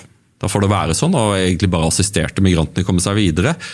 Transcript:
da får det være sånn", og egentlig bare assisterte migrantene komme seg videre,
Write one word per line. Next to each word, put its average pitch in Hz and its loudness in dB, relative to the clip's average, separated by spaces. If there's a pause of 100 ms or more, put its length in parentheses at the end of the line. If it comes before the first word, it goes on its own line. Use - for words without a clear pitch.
(400)
da 95 -2
får 101 0
det 98 2
være 82 0
sånn", 170 0
og 107 2
egentlig 92 2
bare 82 2
assisterte - -2
migrantene 87 0
komme 95 0
seg 101 -2
videre, 104 0 (180)